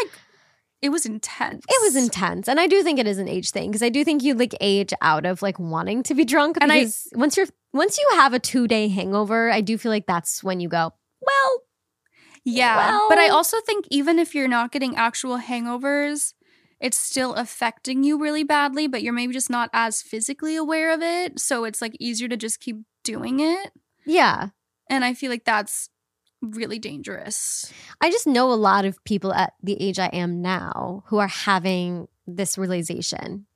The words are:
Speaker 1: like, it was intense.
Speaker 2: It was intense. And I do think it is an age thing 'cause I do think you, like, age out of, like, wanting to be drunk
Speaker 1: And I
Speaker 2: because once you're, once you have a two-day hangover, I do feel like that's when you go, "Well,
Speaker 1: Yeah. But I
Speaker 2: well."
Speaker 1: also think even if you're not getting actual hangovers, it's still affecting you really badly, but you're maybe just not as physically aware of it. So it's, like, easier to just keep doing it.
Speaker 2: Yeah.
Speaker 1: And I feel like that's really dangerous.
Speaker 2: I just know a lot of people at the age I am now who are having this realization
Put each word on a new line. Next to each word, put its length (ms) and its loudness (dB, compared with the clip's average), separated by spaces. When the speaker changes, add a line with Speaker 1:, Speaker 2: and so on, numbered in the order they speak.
Speaker 1:
like, 100 -8
it 80 0
was 160 -2
intense. 640 -8
Speaker 2:
It 140 4
was 140 4
intense. 520 0
And 120 2
I 60 4
do 160 4
think 160 0
it 80 0
is 120 -2
an 100 -4
age 240 -4
thing 200 -4
'cause 100 -2
I 60 2
do 160 2
think 180 2
you, 120 2
like, 260 0
age 400 2
out 260 2
of, 160 -2
like, 160 -2
wanting 460 -4
to 100 -2
be 120 6
drunk 340 2
Speaker 1:
And 120 6
I 80 8
Speaker 2:
because 340 -2
once 240 2
you're, 80 4
once 260 2
you 180 4
have 180 8
a 40 2
two-day 500 2
hangover, 600 0
I 120 2
do 160 -2
feel 120 -4
like 160 -2
that's 380 -2
when 160 -2
you 80 -4
go, 240 0
"Well, 400 2
Speaker 1:
Yeah. 640 4
But 100 8
I 100 8
Speaker 2:
well." 100 4
Speaker 1:
also 240 0
think 280 -4
even 280 2
if 160 0
you're 140 0
not 240 0
getting 240 -2
actual 420 -2
hangovers, 960 -4
it's 180 -2
still 360 -2
affecting 720 -2
you 140 2
really 260 -2
badly, 420 0
but 160 -4
you're 120 -2
maybe 180 -4
just 180 -4
not 220 -2
as 300 0
physically 540 -6
aware 360 0
of 100 -2
it. 380 -4
So 240 -2
it's, 180 -6
like, 180 -8
easier 280 -4
to 80 -4
just 240 -6
keep 160 -8
doing 360 -4
it. 320 0
Speaker 2:
Yeah. 440 2
Speaker 1:
And 140 0
I 100 0
feel 160 -6
like 160 -6
that's 420 -2
really 360 -8
dangerous. 920 -10
Speaker 2:
I 80 4
just 160 0
know 260 4
a 20 2
lot 140 4
of 200 -4
people 280 -2
at 300 0
the 180 -6
age 180 -2
I 100 0
am 340 -4
now 640 -6
who 120 0
are 100 2
having 800 0
this 320 -4
realization 960 -4